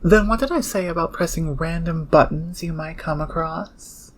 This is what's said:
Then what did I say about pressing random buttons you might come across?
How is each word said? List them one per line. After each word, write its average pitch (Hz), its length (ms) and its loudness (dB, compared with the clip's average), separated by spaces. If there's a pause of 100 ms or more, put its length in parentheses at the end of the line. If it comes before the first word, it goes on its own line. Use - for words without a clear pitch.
Then 208 240 6
what 220 120 2
did 269 120 -2
I 339 100 0
say 190 260 -4
about 165 260 -2
pressing 165 420 -2
random 165 500 -2
buttons 160 580 2
you 170 80 -4
might 156 260 -8
come 151 220 -4
across? 160 1000 -8